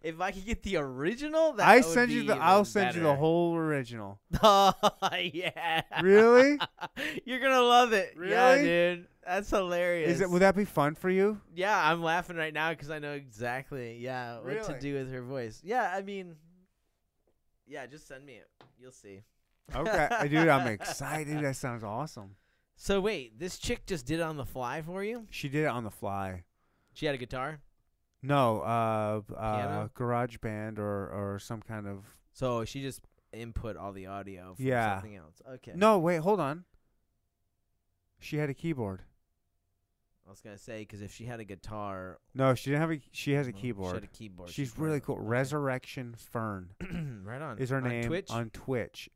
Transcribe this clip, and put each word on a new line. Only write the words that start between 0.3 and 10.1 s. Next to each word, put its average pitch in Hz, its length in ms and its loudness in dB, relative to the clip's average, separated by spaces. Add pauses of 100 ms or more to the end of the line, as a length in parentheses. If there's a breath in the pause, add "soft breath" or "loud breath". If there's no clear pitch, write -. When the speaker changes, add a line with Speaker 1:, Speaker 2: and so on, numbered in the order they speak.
Speaker 1:
could 190 120 -10
get 220 180 -4
the 196 160 -2
original, 240 760 0
that 196 140 4
Speaker 2:
I 214 80 12
Speaker 1:
would 254 80 10
Speaker 2:
send 240 260 2
you 147 120 0
Speaker 1:
be - 40 -2
Speaker 2:
the, 208 100 4
I'll 170 220 6
Speaker 1:
even 208 80 6
Speaker 2:
send 185 300 0
you 170 60 -2
the 156 60 4
Speaker 1:
better. 139 100 4
Speaker 2:
whole 170 380 4
original. 120 640 -4 (100)
Speaker 1:
<laughs> - 120 0
Oh, 196 300 8 (600)
yeah. 160 500 -4 (200)
Speaker 2:
Really? 240 560 8 (320)
Speaker 1:
<laughs> 294 340 -8
You're 247 160 -4
gonna 262 220 4
love 240 300 6
it. 190 240 0
Yeah, 220 360 6
Speaker 2:
Really? 285 120 6
Speaker 1:
dude. 175 420 2 (180)
That's 196 260 -2
hilarious. 175 600 2